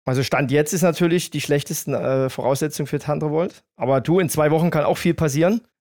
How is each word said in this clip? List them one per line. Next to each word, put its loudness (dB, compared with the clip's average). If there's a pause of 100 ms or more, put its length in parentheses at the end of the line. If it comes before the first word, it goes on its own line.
Also 0
Stand 0
jetzt 2
ist 0
natürlich 2
die -4
schlechtesten, -2
äh, 0
Voraussetzungen -2
für -4
Tandrevold. -4 (120)
Aber 2
du, 2
in 0
zwei 2
Wochen 2
kann 0
auch 0
viel 0
passieren, 0 (180)